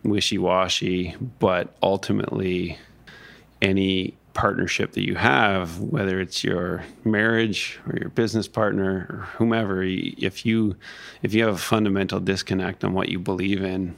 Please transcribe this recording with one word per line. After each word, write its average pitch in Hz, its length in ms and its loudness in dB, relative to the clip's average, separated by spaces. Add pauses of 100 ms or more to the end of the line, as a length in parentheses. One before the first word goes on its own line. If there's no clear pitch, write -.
wishy-washy, 92 1120 2 (220)
but 92 460 2
ultimately 95 920 0 (840)
any 95 540 2 (180)
partnership 98 600 0
that 101 120 0
you 98 100 -2
have, 98 640 0
whether 98 420 -2
it's - 220 -6
your 90 400 -2 (200)
marriage 110 760 0 (100)
or - 120 -4
your - 100 -6
business 110 380 0
partner 98 600 0
or - 60 -10 (220)
whomever, 110 420 2
y-, 92 380 -2
if - 280 -4
you, 110 300 2 (480)
if 104 100 0
you 113 100 6
have 107 120 2
a - 20 -6
fundamental 98 640 2
disconnect 95 640 -2
on 95 80 2
what 92 160 0
you 92 100 -2
believe 95 440 -2
in 92 340 -2